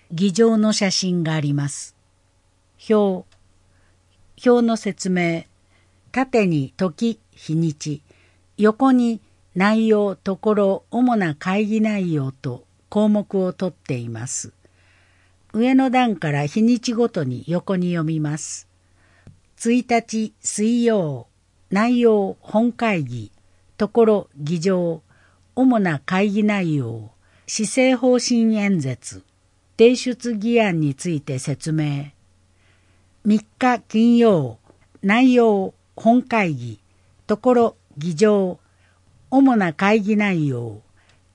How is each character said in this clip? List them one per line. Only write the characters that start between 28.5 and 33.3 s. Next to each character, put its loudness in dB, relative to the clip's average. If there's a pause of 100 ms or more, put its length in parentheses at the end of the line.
演 0
説、 -10 (540)
提 6
出 -6
議 0
案 0
に -2
つ -8
い -4
て -8
説 -6
明。 -4 (1160)
三 2 (180)